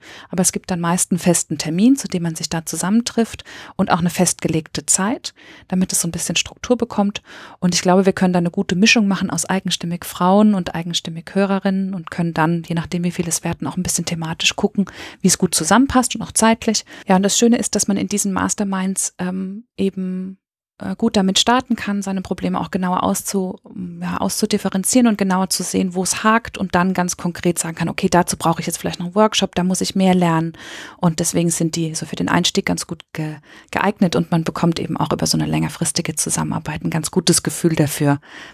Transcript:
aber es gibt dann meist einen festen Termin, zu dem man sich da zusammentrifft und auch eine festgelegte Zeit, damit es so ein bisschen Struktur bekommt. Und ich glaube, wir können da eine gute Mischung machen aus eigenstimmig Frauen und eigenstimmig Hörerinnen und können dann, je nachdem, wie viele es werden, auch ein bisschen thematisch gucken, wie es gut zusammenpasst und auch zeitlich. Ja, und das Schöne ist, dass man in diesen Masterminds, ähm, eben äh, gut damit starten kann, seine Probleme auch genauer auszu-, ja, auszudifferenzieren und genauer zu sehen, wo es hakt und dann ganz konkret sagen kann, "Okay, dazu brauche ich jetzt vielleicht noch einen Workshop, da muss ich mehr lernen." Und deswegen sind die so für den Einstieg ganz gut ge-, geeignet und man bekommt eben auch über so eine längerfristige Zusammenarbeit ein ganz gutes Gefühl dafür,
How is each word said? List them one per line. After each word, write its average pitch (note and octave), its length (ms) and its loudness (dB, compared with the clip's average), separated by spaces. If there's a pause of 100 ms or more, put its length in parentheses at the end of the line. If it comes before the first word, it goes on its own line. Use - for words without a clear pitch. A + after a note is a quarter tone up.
(300)
aber F#3 120 0
es F#3 100 2
gibt - 200 -4
dann F3 100 -2
meist E3+ 300 0
einen F3 80 2
festen E3+ 380 0
Termin, F#3 380 4
zu - 120 -4
dem F3 160 -4
man E3 120 -2
sich E3 140 -6
da E3 160 -4
zusammentrifft A3+ 800 -2 (320)
und F#3+ 140 2
auch E3+ 80 2
eine F3 100 0
festgelegte D#3+ 760 -2
Zeit, A3+ 480 -2 (360)
damit F#3 240 0
es - 80 0
so F3 60 -4
ein E3+ 40 -6
bisschen E3+ 240 -4
Struktur - 420 -2
bekommt. G#3 440 -2 (380)
Und F3+ 140 2
ich - 80 -2
glaube, F#3 240 6
wir F#3+ 80 4
können F#3 200 2
da F3+ 60 2
eine E3+ 120 0
gute G3 240 -2
Mischung G#3+ 320 4
machen F#3+ 220 0
aus - 160 -4
eigenstimmig F3 600 -4
Frauen G3+ 480 4
und F#3 220 -2
eigenstimmig E3 580 -6
Hörerinnen F#3+ 600 0
und E3+ 180 -8
können E3+ 220 -2
dann, E3 300 0
je E3+ 120 -4
nachdem, E3+ 300 -2
wie F3 60 0
viele E3+ 180 -4
es - 160 -4
werden, E3+ 220 -6
auch - 100 -8
ein F#3 60 0
bisschen E3+ 220 -4
thematisch E3 520 -4
gucken, G3+ 280 0 (360)
wie G3 60 4
es - 100 2
gut - 180 0
zusammenpasst A#3 600 4
und A3+ 80 -6
auch - 100 -10
zeitlich. A3+ 500 2 (240)
Ja, F#3+ 80 6
und F#3+ 80 4
das G3 140 0
Schöne A#3+ 200 6
ist, - 180 -2
dass G#3 120 0
man G3+ 80 2
in G3 140 -2
diesen G3+ 240 -2
Masterminds, F#3+ 840 -2
ähm, F#3+ 480 -6 (120)
eben F#3+ 640 -4 (380)
äh, F#3+ 180 -6
gut A3+ 200 0
damit F#3+ 240 4
starten A#3+ 360 2
kann, G3+ 260 -4
seine F#3+ 200 -4
Probleme F#3 380 -4
auch E3 120 -4
genauer F#3 320 0
auszu-, F#3+ 540 -2 (440)
ja, F3 160 -2
auszudifferenzieren G3 920 2
und G#3 100 4
genauer F#3 320 2
zu - 140 -2
sehen, F#3+ 320 0
wo F#3 80 0
es - 200 -2
hakt A3 340 2
und - 180 -2
dann F#3 180 2
ganz F3+ 240 0
konkret F3 420 -2
sagen E3 160 -6
kann, E3 140 -2
"Okay, - 200 0
dazu F3+ 280 4
brauche E3 220 2
ich E3 80 -6
jetzt E3+ 100 -4
vielleicht - 220 -6
noch F3 80 -6
einen F3 80 -8
Workshop, G#3+ 400 2
da F3 80 2
muss F#3 180 0
ich - 140 -4
mehr F#3+ 200 4
lernen." E3 380 2 (440)
Und E3 220 2
deswegen E3+ 300 0
sind E3 260 -2
die D#3+ 200 -4
so D#3+ 100 -8
für - 120 -10
den F3 120 -2
Einstieg F3 360 0
ganz F3 220 -4
gut D#3+ 160 -12 (100)
ge-, D#3 240 -6 (340)
geeignet F3+ 440 2
und E3+ 160 0
man E3 120 2
bekommt E3 360 0
eben D#3+ 180 -4
auch - 160 -2
über - 140 -2
so D#3 100 0
eine D#3 120 0
längerfristige D#3+ 640 -2
Zusammenarbeit D#3 680 -4
ein E3 60 -2
ganz D#3+ 220 -2
gutes E3+ 320 2
Gefühl E3 320 0
dafür, C#3+ 440 2 (340)